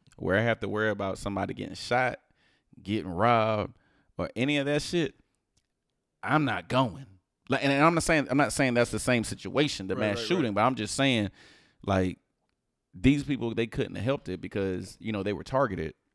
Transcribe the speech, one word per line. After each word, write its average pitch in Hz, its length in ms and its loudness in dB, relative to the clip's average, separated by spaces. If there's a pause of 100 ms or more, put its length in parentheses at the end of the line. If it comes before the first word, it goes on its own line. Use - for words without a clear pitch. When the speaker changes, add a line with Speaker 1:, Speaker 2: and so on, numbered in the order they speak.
(160)
Speaker 1:
where 90 220 2
I 110 40 4
have 117 180 2
to 104 80 -4
worry 107 220 0
about 101 280 -2
somebody 98 340 -4
getting 98 220 -10
shot, - 460 -2 (600)
getting 92 280 -4
robbed, 110 640 2 (440)
or 90 180 -4
any 143 220 0
of 139 80 -2
that 147 160 0
shit, 170 320 -2 (1080)
I'm 143 220 0
not 95 240 -4
going. 127 380 0 (420)
Like, 131 160 0
and 139 80 4
I'm 156 220 6
not 160 80 2
saying, 156 260 2
I'm 131 80 2
not 139 160 4
saying 127 220 2
that's 120 160 4
the 107 80 -4
same 120 260 2
situation, 98 600 -2
the 95 80 -2
Speaker 2:
Right, 107 160 0
Speaker 1:
mass 101 80 -2
Speaker 2:
right, - 80 -6
Speaker 1:
shooting, 175 200 0
Speaker 2:
right. 104 100 -2
Speaker 1:
but 101 80 2
I'm 131 100 2
just 110 200 -6
saying, 123 360 2 (560)
like, 95 320 0 (760)
these 135 320 4
people, 117 300 -2
they 117 120 0
couldn't 117 280 -6
have 98 100 -6
helped 135 240 -2
it 90 140 -8
because, 95 580 -6
you 110 120 -6
know, 101 100 -4
they 104 100 -2
were 95 120 -6
targeted. 101 500 -2 (200)